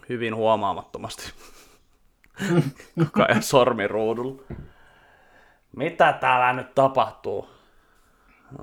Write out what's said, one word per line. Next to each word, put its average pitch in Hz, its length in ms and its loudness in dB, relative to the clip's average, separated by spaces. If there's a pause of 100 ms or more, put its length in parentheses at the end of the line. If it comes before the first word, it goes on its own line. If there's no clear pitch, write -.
hyvin 113 260 -4
huomaamattomasti 104 960 -2 (1080)
<laughs> 165 680 -2
koko - 220 2
ajan - 160 2
sormiruudulla. 117 960 0 (1300)
Mitä 160 460 2
täällä 127 320 2
nyt 127 220 -8
tapahtuu? 107 760 0 (1120)